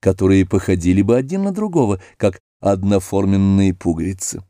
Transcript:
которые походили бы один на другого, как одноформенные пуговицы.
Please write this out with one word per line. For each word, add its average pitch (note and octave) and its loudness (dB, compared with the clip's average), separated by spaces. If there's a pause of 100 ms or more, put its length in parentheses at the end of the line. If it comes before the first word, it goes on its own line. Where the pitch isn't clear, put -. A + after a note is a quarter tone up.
которые F#2+ 2
походили F#2 0
бы G#2+ 2
один F3 -4
на G3+ -2
другого, E3+ -2 (180)
как G2+ -2 (200)
одноформенные G2 0
пуговицы. F2 -6